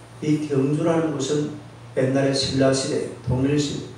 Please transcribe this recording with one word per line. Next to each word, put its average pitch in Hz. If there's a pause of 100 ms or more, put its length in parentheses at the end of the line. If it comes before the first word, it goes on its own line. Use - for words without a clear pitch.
(220)
이 151
경주라는 156
곳은 147 (440)
옛날에 135
신라 135
시대, - (160)
동일 131
시-, - (120)